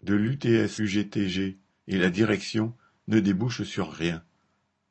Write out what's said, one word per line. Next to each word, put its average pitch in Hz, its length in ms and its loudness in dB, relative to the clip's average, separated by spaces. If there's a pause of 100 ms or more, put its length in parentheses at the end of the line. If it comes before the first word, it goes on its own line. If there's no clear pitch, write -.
de 98 120 0
l'U 110 240 0
T 120 160 2
S 107 240 0
U 107 80 -2
G 101 220 -2
T 101 200 -2
G 95 300 -4 (300)
et 95 100 0
la 90 120 4
direction 107 640 0 (340)
ne 107 120 6
débouchent 101 440 0
sur 87 280 -6
rien. 80 300 -4 (680)